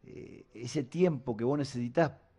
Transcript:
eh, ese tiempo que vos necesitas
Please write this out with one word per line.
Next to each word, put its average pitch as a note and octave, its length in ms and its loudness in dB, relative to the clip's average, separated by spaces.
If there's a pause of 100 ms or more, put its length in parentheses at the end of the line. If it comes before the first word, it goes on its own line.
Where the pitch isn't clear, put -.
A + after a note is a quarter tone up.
eh, - 460 -18
ese B2 320 -4
tiempo D#3 500 0
que A2 100 -2
vos C3+ 120 2
necesitas C3+ 560 2 (260)